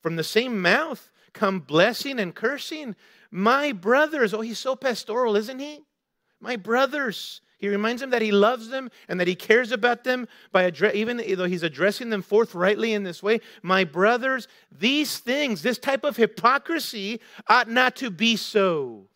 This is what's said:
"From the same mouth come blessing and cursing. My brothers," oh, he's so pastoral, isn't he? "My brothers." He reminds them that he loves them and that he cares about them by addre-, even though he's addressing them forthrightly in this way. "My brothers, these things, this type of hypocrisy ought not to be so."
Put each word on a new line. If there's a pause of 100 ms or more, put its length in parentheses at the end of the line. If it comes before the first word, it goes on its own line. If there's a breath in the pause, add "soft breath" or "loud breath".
"From
the
same
mouth (240 soft breath)
come
blessing
and
cursing. (340 soft breath)
My
brothers,"
oh,
he's
so
pastoral,
isn't
he? (560)
"My
brothers." (180)
He
reminds
them
that
he
loves
them (180 soft breath)
and
that
he
cares
about
them (240 loud breath)
by
addre-,
even
though
he's
addressing
them
forthrightly
in
this
way. (200 loud breath)
"My
brothers, (240 soft breath)
these
things,
this
type
of
hypocrisy (260 loud breath)
ought
not
to
be
so."